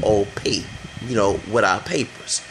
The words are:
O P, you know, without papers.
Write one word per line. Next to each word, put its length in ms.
O 240
P, 280
you 80
know, 260
without 340
papers. 680